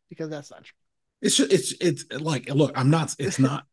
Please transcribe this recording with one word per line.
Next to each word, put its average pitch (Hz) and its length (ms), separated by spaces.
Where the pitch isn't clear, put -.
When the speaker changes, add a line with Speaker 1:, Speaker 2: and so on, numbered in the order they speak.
Speaker 1:
because 160 200
that's 147 200
not 85 140
true. - 120
Speaker 2:
It's - 160
ju-, 277 120
it's, - 240
it's 170 320
like, 151 300
look, 135 260
I'm 131 140
not, 160 300
it's 143 200
Speaker 1:
<laughs> 131 80
Speaker 2:
not, 143 260